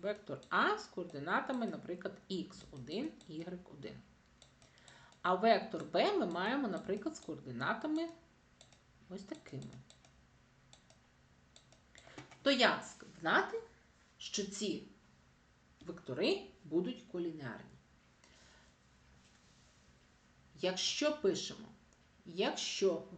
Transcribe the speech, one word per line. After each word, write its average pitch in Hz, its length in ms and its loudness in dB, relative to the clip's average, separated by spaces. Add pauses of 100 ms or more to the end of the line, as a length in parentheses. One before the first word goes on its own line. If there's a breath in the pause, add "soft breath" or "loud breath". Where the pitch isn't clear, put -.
Вектор 190 480 -4
А 302 300 4
з - 60 -10
координатами, 196 840 -2
наприклад, 175 520 -6 (100)
ікс - 420 -4
один, 156 420 -6 (160)
ігрек 170 440 -8
один. - 220 -10 (1300 loud breath)
А 180 120 4
вектор 190 500 4
Б 392 340 4
ми 240 80 4
маємо, 208 420 0
наприклад, 208 480 -4
з - 40 -14
координатами 180 880 -2 (1000)
ось 190 140 -10
такими. - 520 -10 (2750 loud breath)
То 277 80 6
як 240 320 6 (380)
знати, 381 420 2 (560)
що - 280 -4
ці - 420 -4 (1000)
вектори 180 600 -2 (180)
будуть 185 480 0
колінеарні? 156 680 -6 (2750 soft breath)
Якщо 285 560 2
пишемо, - 520 0 (560)
якщо 185 800 2 (160)